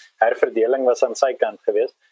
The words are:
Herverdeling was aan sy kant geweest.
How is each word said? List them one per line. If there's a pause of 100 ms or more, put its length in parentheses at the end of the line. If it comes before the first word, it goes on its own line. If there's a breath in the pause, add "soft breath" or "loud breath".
(200 loud breath)
Herverdeling
was
aan
sy
kant
geweest. (160)